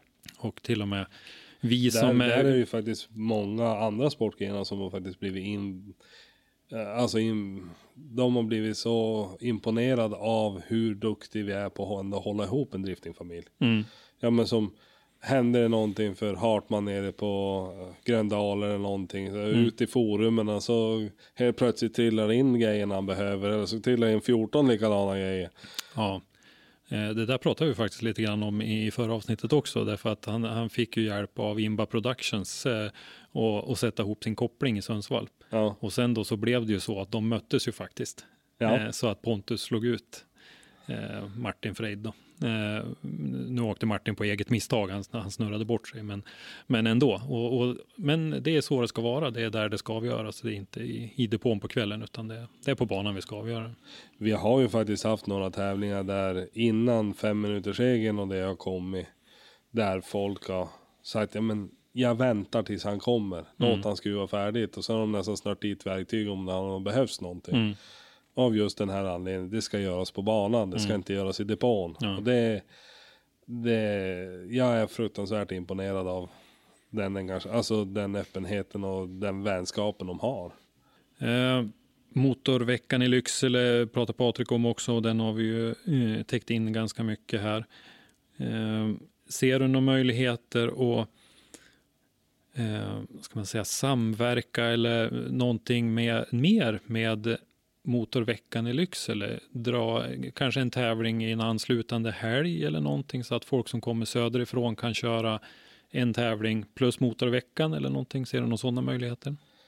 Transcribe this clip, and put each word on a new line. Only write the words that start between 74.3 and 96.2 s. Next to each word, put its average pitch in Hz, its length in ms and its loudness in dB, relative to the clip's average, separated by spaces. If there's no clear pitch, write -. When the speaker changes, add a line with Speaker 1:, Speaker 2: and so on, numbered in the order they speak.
Speaker 2:
jag 123 260 4
är 110 120 2
fruktansvärt 104 640 -4
imponerad 95 560 -4
av 90 220 -4
den 98 280 -2
engage-, 95 340 -4
alltså 110 340 0
den 98 300 -4
öppenheten 98 680 -6
och 95 260 -4
den 95 340 -6
vänskapen 98 640 -2
de 90 120 -8
har. 104 340 -4
Speaker 1:
Eh, 127 460 2
motorveckan 127 920 2
i 127 60 6
Lycksele 123 800 4
pratar 117 260 0
Patrik 120 380 2
om 117 140 4
också, 117 280 0
och 117 80 2
den 113 180 2
har 110 140 0
vi 110 100 0
ju, 113 260 0
eh, 117 540 0
täckt - 260 -4
in 113 240 0
ganska 110 300 -2
mycket 110 380 -4
här. 107 240 -2
Eh, 110 520 -2
ser 131 300 2
du 131 80 4
några 131 180 4
möjligheter 123 840 2
att, 110 80 -4
eh, 107 460 -4
ska - 180 -8
man 104 60 -4
säga, 104 200 -2
samverka 120 1000 0
eller 117 460 2
någonting 120 640 2
med, 117 380 2